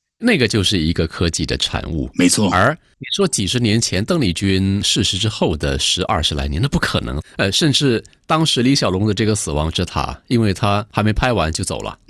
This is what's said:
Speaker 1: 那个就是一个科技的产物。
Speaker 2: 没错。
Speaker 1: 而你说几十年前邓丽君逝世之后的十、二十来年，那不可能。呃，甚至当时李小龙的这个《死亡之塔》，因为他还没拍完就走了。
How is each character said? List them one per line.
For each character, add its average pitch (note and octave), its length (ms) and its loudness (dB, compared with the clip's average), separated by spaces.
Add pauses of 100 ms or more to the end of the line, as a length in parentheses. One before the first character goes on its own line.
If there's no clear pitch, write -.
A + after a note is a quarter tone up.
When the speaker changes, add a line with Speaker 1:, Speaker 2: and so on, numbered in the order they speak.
(180)
Speaker 1:
那 A3+ 200 2
个 A#2+ 100 2
就 G2+ 160 2
是 G#2 140 0
一 E2 160 2
个 E2 120 0
科 - 220 -2
技 - 160 -4
的 C2 140 -4
产 - 320 -4
物。 D2+ 240 -2
Speaker 2:
没 - 120 4
错。 - 220 2
Speaker 1:
而 F#2 240 4 (260)
你 C#3 60 -14 (100)
说 G3 140 0
几 - 180 -2
十 B2 140 0
年 A2+ 180 2
前 F#2+ 240 -2
邓 F3 160 0
丽 G#2 140 2
君 G2 500 2
逝 - 220 0
世 F#2+ 140 -2
之 G#2+ 100 0
后 G#2 260 0
的 C#2+ 240 -2
十、 - 260 -2
二 E2 180 0
十 - 120 0
来 C#2 140 -2
年， D2+ 140 -2
那 C3+ 40 0
不 E3 120 0
可 - 240 -2
能。 C2+ 180 -4 (160)
呃， G2 160 0
甚 D3+ 180 2
至 C3 320 2 (240)
当 D#3+ 180 2
时 C#3 180 0
李 C3 120 4
小 C3+ 140 0
龙 F#2 180 0
的 G#2+ 60 2
这 G#2 140 0
个 G#2+ 80 2
《死 - 160 -4
亡 D2+ 200 0
之 F2+ 140 -2
塔》， - 340 -4 (100)
因 A#2+ 120 2
为 G2+ 140 2
他 G#2 360 -2
还 - 120 0
没 G#2+ 100 2
拍 B2 220 0
完 D#2+ 180 0
就 G2 100 -4
走 - 200 -6
了。 G#2 160 -10 (120)